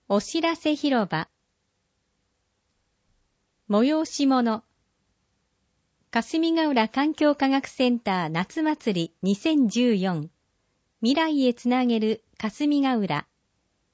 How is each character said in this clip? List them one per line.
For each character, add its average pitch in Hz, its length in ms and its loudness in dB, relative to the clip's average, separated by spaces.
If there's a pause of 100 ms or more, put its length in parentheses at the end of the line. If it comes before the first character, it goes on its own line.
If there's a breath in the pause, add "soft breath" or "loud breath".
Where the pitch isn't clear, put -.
お 202 100 2
知 330 220 -4
ら 330 160 0
せ 302 180 0
広 254 340 0
場。 160 200 -4 (2500)
催 262 340 2
し 285 240 -2
物。 233 360 0 (1500)
霞 320 420 -2
ヶ 320 140 0
浦 233 220 0
環 302 240 -2
境 294 200 2
科 277 140 0
学 269 200 0
セ 254 220 0
ン 240 100 0
タ 185 260 -2
ー 156 40 -6
夏 175 320 -4
祭 302 320 -2
り 170 280 -4
二 196 140 0
千 285 340 2
十 240 260 2
四。 180 340 -2 (720)
未 240 160 0
来 302 320 0
へ 240 60 2
つ 240 160 -6
な 254 160 2
げ 226 160 0
る 220 240 -2 (120)
霞 285 460 -2
ヶ 262 140 0
浦。 165 280 -2 (680)